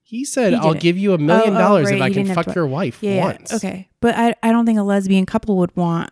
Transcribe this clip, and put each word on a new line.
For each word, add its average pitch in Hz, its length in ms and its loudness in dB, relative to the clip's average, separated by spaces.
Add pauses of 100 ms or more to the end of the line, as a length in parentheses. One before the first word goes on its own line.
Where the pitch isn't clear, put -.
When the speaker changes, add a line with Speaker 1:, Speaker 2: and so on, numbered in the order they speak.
Speaker 1:
He 233 220 -10
said, 240 280 0
Speaker 2:
He 240 60 0
Speaker 1:
"I'll 160 140 2
Speaker 2:
didn't. 156 80 -4
Speaker 1:
give 170 160 2
you 196 160 2
a 175 40 2
million 190 360 4
Speaker 2:
Oh, 185 40 0
oh, - 20 0
Speaker 1:
dollars 185 300 4
if 131 40 2
Speaker 2:
right, - 100 0
Speaker 1:
I - 60 0
Speaker 2:
he 196 40 -2
Speaker 1:
can 196 120 0
Speaker 2:
didn't 190 100 -4
have 170 100 -2
Speaker 1:
fuck - 80 -8
Speaker 2:
to 185 60 -4
Speaker 1:
your 160 80 -2
wife 135 340 -6
Speaker 2:
Yeah, 202 140 -2
yeah, 185 100 0
Speaker 1:
once." - 280 -6
Speaker 2:
okay. 190 340 -8 (140)
But 233 140 0
I, 233 280 0
I 226 80 2
don't 233 140 2
think 226 120 2
a 202 60 0
lesbian 196 420 2
couple 214 320 -2
would 180 180 -2
want 170 360 -4